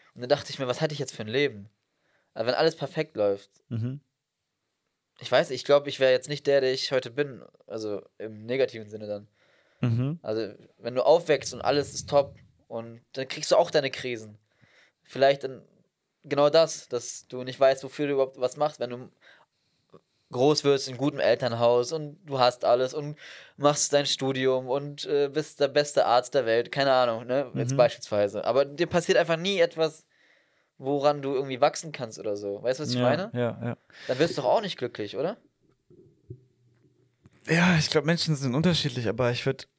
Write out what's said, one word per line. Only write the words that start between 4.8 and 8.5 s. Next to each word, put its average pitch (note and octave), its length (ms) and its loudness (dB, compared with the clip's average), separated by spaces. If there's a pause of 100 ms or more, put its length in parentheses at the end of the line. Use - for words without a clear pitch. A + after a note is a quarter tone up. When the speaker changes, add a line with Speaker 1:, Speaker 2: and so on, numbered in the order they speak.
Speaker 1:
Ich - 120 -8
weiß, D#3 200 4
ich B2 140 -8
glaub, C#3+ 220 4
ich C#3 120 -10
wär C3 120 6
jetzt B2+ 180 0
nicht C#3+ 180 -4
der, C#3 140 4
der C3 120 2
ich - 180 -4
heute B2+ 200 -2
bin, C3+ 320 -6 (240)
also G#2+ 340 -6 (160)
im G#2+ 280 -12
negativen A#2+ 440 -2